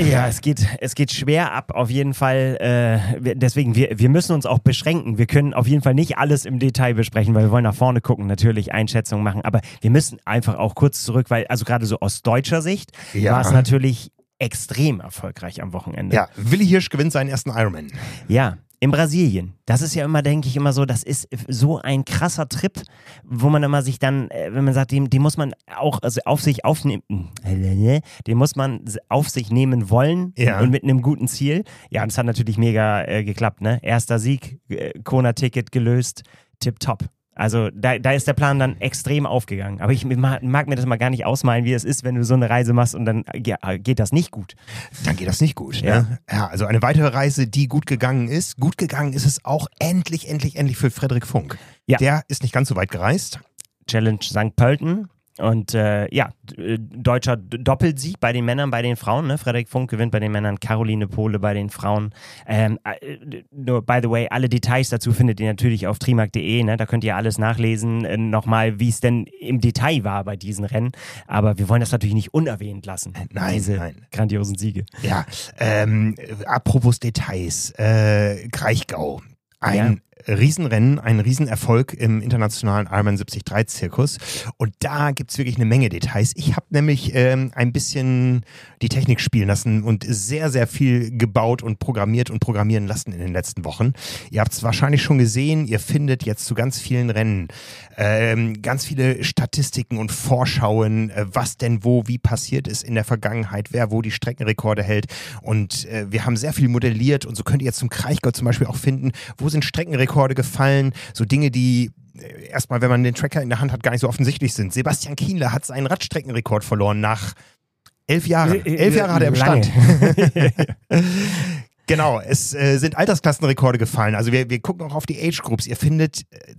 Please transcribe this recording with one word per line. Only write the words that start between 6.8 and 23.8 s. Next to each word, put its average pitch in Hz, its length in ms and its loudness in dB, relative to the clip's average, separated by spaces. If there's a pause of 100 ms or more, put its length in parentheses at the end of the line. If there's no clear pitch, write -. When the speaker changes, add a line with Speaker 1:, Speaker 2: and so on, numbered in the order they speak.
Speaker 1:
besprechen, 110 400 2
weil 110 100 6
wir 104 60 4
wollen 120 140 4
nach 104 100 2
vorne 127 260 2
gucken, 101 260 -2
natürlich 107 460 2
Einschätzungen 107 500 -2
machen. 104 200 -2
Aber 104 180 0 (220)
wir 113 80 4
müssen 156 340 4
einfach 117 300 0
auch 107 200 -2
kurz - 300 2
zurück, 120 240 0
weil, 117 200 0
also 113 180 -4
gerade 117 180 0
so 110 160 -2
aus - 220 -4
deutscher 135 400 0
Sicht, 185 300 -6 (200)
Speaker 2:
Ja. 104 200 2
Speaker 1:
war 90 100 6
es 95 100 4
natürlich 127 580 4 (280)
extrem 123 640 -2
erfolgreich - 640 -12
am 90 120 -10
Wochenende. 90 420 -4
Speaker 2:
Ja, 101 200 2
Willi 139 300 2
Hirsch 180 220 4
gewinnt 147 240 0
seinen 139 160 0
ersten 135 220 -4
Ironman. 92 420 -2 (360)
Speaker 1:
Ja. 110 280 2 (260)
In 139 100 4
Brasilien. 143 600 2 (140)
Das 123 160 2
ist 160 120 -4
ja 147 120 -2
immer, 151 160 0
denke 143 260 0
ich, 127 80 -4
immer 143 160 2
so, 135 140 2
das 123 160 -2
ist - 260 -6 (200)
so 131 300 2
ein 135 280 -2
krasser 160 420 -2
Trip, - 320 -4 (440)
wo 127 260 2
man 147 120 4
immer 143 200 2